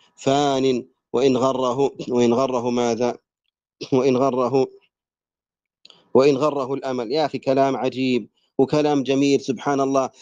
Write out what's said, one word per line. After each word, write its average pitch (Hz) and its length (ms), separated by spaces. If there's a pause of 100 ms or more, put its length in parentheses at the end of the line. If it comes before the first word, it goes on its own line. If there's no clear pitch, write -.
(160)
فان 135 720 (260)
وإن 131 240
غره، 131 540 (180)
وإن 120 260
غره 127 360
ماذا؟ 120 480 (760)
وإن 135 240
غره، 127 500 (1500)
وإن 135 220
غره 135 380
الأمل". 127 380
يا 151 140
أخي 131 120
كلام 135 380
عجيب 127 520 (300)
وكلام 147 440
جميل، 135 380
سبحان 139 400
الله. 135 300 (120)